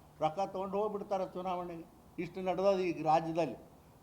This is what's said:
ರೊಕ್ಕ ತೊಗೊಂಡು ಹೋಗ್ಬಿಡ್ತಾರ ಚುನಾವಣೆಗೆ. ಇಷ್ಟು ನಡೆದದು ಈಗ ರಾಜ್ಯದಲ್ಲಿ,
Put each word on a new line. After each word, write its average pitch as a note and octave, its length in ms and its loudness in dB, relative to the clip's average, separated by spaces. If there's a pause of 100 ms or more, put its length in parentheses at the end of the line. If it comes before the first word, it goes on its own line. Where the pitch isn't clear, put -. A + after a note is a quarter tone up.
(200)
ರೊಕ್ಕ D#3 200 2
ತೊಗೊಂಡು F#3+ 400 -2
ಹೋಗ್ಬಿಡ್ತಾರ G3 440 0
ಚುನಾವಣೆಗೆ. F3+ 600 -4 (340)
ಇಷ್ಟು F#3 240 -6
ನಡೆದದು F#3 360 4
ಈಗ D#3+ 280 0
ರಾಜ್ಯದಲ್ಲಿ, D#3+ 500 2 (460)